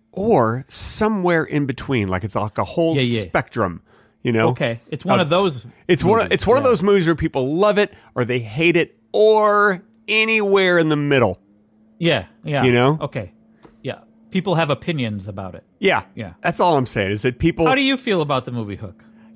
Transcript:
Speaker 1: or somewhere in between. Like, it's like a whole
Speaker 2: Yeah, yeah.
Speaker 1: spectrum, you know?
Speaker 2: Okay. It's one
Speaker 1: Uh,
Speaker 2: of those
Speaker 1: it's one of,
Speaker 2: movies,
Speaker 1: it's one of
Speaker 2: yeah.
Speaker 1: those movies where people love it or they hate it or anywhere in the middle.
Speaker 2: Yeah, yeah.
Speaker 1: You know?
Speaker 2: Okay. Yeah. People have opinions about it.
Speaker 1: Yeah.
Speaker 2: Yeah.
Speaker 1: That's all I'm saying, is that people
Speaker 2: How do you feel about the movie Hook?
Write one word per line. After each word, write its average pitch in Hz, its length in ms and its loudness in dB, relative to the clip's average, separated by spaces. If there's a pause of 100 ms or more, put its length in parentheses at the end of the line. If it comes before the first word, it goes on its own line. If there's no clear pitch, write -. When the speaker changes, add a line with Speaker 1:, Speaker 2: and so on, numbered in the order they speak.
(100)
Speaker 1:
or 135 580 0
somewhere 180 760 -2
in 147 220 -2
between. 120 420 -2
Like, 92 160 -4
it's 104 100 -8
like 107 240 -4
a 107 60 -2
whole 165 320 -2
Speaker 2:
Yeah, 135 60 0
yeah. 117 200 0
Speaker 1:
spectrum, 98 600 -4 (400)
you 120 100 -2
know? 113 160 2
Speaker 2:
Okay. 123 320 -4 (100)
It's 151 140 -10
one 190 160 2
Speaker 1:
Uh, - 20 2
Speaker 2:
of 160 60 -2
those 165 360 0 (220)
Speaker 1:
it's 170 160 2
one 202 180 4
of, - 40 2
Speaker 2:
movies, - 100 -2
Speaker 1:
it's - 120 -2
one 226 120 4
of 277 60 -2
Speaker 2:
yeah. 254 60 4
Speaker 1:
those 185 120 2
movies 196 240 4
where 165 80 2
people 143 420 -4
love 202 220 2
it 208 140 0 (240)
or 127 80 0
they 120 160 -2
hate 151 360 0
it - 220 -2 (140)
or 208 720 4 (260)
anywhere 202 680 2
in 160 100 2
the 151 80 2
middle. 139 420 2 (600)
Speaker 2:
Yeah, 147 280 0 (160)
yeah. 143 220 -2
Speaker 1:
You 127 80 4
know? 131 280 4
Speaker 2:
Okay. 117 320 -8 (500)
Yeah. - 160 -10 (340)
People 185 240 -2
have 160 140 0
opinions 117 580 -4
about 95 260 -12
it. - 80 -18 (160)
Speaker 1:
Yeah. 170 240 0 (140)
Speaker 2:
Yeah. 98 160 -12 (100)
Speaker 1:
That's 165 160 -4
all 180 180 2
I'm 131 100 0
saying, 101 260 -2
is 104 100 -6
that 127 160 -2
people 165 280 0
Speaker 2:
How 262 100 2
do 277 80 0
you 269 120 0
feel 214 260 -2
about 139 220 -2
the 131 60 -12
movie 107 260 -8
Hook? - 280 -16 (320)